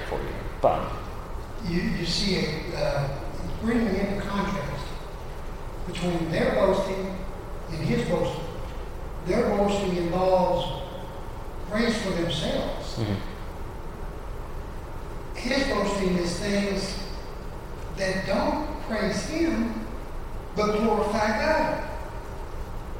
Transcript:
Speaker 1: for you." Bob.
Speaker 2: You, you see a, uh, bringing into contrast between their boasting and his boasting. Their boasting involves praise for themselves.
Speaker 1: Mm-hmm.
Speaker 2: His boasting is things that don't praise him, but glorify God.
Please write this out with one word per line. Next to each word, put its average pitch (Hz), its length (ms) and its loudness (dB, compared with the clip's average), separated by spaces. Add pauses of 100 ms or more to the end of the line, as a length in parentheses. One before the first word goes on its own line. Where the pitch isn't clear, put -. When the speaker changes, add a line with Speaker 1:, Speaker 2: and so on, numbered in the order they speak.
Speaker 1:
for - 80 -2
you." 69 180 -2 (280)
Bob. - 300 4 (760)
Speaker 2:
You, 170 140 2
you 165 240 0
see 185 400 2
a, - 320 -2
uh, 139 480 0 (360)
bringing 226 340 4
into 202 260 2
contrast 175 640 0 (1000)
between 165 440 0
their - 240 4
boasting 190 600 2 (560)
and 156 140 -4
his 233 220 2
boasting. - 360 2 (840)
Their 220 240 4
boasting 202 480 4
involves 175 840 4 (840)
praise 226 320 4
for 185 100 0
themselves. - 840 0
Speaker 1:
Mm-hmm. 104 220 2 (2250)
Speaker 2:
His 269 320 0
boasting 202 500 2
is 175 220 0
things 202 600 2 (960)
that 190 280 0
don't - 420 2 (160)
praise 202 440 0
him, 233 580 2 (680)
but 214 220 4
glorify 214 500 4 (120)
God. 311 440 4 (1160)